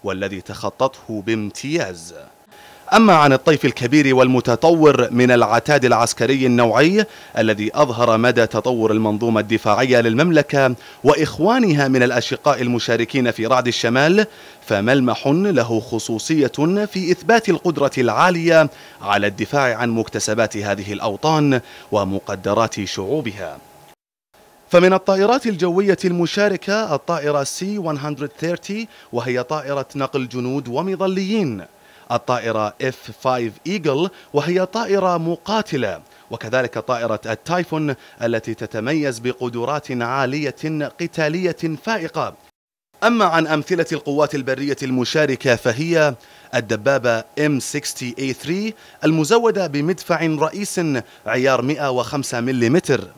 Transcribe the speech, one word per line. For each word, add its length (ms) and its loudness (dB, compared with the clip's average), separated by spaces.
والذي 380 -6
تخطته 840 -6
بامتياز. 880 -6
أما 200 8
عن 200 6
الطيف 320 2
الكبير 500 2
والمتطور 960 4
من 200 4
العتاد 540 4
العسكري 600 2
النوعي 600 4
الذي 360 0
أظهر 440 2
مدى 300 2
تطور 440 0
المنظومة 480 0
الدفاعية 640 2
للمملكة 760 2
وإخوانها 840 2
من 160 4
الأشقاء 580 0
المشاركين 720 0
في 140 -4
رعد 220 2
الشمال، 580 2
فملمح 600 2
له 520 2
خصوصية 720 -2
في 260 -2
إثبات 380 0
القدرة 480 0
العالية 720 4
على 260 0
الدفاع 500 0
عن 120 -2
مكتسبات 680 -2
هذه 360 -4
الأوطان 680 0
ومقدرات 920 -2
شعوبها. 760 -8
فمن 240 6
الطائرات 520 2
الجوية 600 0
المشاركة 880 -2
الطائرة 480 -2
سي 340 -8
وان 200 -6
هندرد 420 -8
ثيرتي، 480 -6
وهي 300 -2
طائرة 420 -6
نقل 340 -4
جنود 380 -6
ومظليين، 960 -4
الطائرة 720 -2
إف 300 -6
فايف 320 -2
إيجل، 420 -2
وهي 320 0
طائرة 520 0
مقاتلة، 840 -4
وكذلك 480 -4
طائرة 460 -2
التايفون 720 -4
التي 300 -2
تتميز 640 -4
بقدرات 720 -6
عالية 1000 -4
قتالية 840 -4
فائقة. 500 -6
أما 220 2
عن 220 2
أمثلة 440 -2
القوات 440 -2
البرية 480 -4
المشاركة، 720 0
فهي 600 0
الدبابة 680 0
إم 200 0
سيكستي 580 -10
إيه 160 -4
ثري 400 -6
المزودة 640 2
بمدفع 580 -2
رئيس 560 -2
عيار 360 2
مائة 300 -2
وخمسة 500 -4
مليمتر 680 0